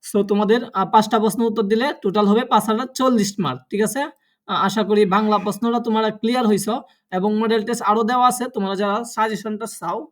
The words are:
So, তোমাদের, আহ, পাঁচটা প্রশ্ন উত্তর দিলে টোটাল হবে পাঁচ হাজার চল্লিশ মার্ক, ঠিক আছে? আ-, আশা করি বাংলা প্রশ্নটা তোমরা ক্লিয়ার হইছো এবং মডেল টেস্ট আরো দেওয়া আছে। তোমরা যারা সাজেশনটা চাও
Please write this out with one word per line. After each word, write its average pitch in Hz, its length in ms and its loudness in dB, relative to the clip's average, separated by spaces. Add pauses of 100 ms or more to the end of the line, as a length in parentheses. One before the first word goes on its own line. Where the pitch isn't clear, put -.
So, 202 200 0
তোমাদের, 208 400 2
আহ, 190 260 -2
পাঁচটা 214 280 4
প্রশ্ন 214 240 0
উত্তর 226 200 0
দিলে 220 240 2 (160)
টোটাল 202 240 2
হবে 208 180 4
পাঁচ 220 220 2
হাজার 220 200 0
চল্লিশ 240 520 0
মার্ক, 135 220 -4 (100)
ঠিক 202 120 0
আছে? 269 200 -2 (460)
আ-, 269 180 -2
আশা 202 180 0
করি 208 200 2
বাংলা 208 340 2
প্রশ্নটা 208 420 -2
তোমরা 220 300 0
ক্লিয়ার 226 360 -2
হইছো 214 360 0 (280)
এবং 185 280 -2
মডেল 220 260 0
টেস্ট 233 180 -4
আরো 214 200 2
দেওয়া 247 260 2
আছে। 240 200 -2
তোমরা 196 260 -4
যারা 208 300 -2
সাজেশনটা 220 600 -4
চাও 180 320 -8 (140)